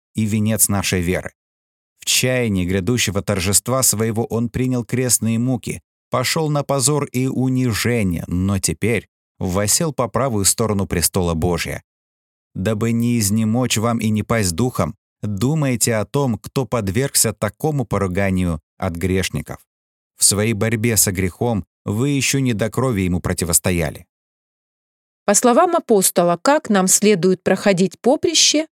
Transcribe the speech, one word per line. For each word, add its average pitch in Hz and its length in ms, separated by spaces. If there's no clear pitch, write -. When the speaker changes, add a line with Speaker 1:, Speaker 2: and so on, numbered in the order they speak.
Speaker 1:
и 110 120
венец 107 420
нашей 98 320
веры. 85 320
В - 60
чаянии 117 600
грядущего 98 560
торжества 101 600
своего 113 440
он 113 240
принял 127 340
крестные 117 540
муки, 120 420
пошёл 147 400
на 147 140
позор 139 420
и 127 220
унижение, 120 960
но 92 320
теперь 98 500
восел 104 560
по 123 120
правую 110 380
сторону 101 420
престола 87 460
Божия. 80 500
Дабы 107 380
не 117 260
изнемочь 110 600
вам 117 220
и 110 100
не 107 120
пасть 107 300
духом, 90 440
думайте 120 720
о 104 100
том, 131 340
кто - 280
подвергся 110 680
такому 139 540
поруганию 92 760
от 92 160
грешников. 87 720
В - 60
своей 107 280
борьбе 110 460
со - 140
грехом 95 520
вы 113 240
ещё 139 300
не 127 120
до 107 180
крови 117 320
ему 90 180
противостояли». 85 880
Speaker 2:
По 202 80
словам 285 420
апостола, 185 640
как 294 280
нам 190 180
следует 185 560
проходить 190 560
поприще 311 720